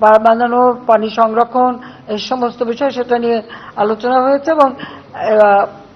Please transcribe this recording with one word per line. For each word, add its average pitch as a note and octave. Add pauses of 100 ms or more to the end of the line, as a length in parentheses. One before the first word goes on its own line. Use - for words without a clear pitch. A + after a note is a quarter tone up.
বাঁধ A3
বাঁধানো, A#3+ (260)
পানি A3
সংরক্ষণ, A#3 (340)
এই G#3+ (100)
সমস্ত A#3+
বিষয় A#3+
সেটা B3
নিয়ে A#3 (380)
আলোচনা A3
হয়েছে C#4
এবং, D4
আহ, G#3 (320)